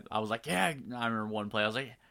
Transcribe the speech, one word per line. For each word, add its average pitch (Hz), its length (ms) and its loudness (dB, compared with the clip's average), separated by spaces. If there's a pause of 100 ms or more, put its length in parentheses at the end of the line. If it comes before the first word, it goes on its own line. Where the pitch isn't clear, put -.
(120)
I 110 80 2
was 107 100 0
like, 113 160 -2
"Yeah." 180 280 4 (220)
I 120 120 0
remember 110 200 0
one 107 220 -2
play. 107 140 4
I 107 40 4
was 110 80 0
like, 127 160 -4 (200)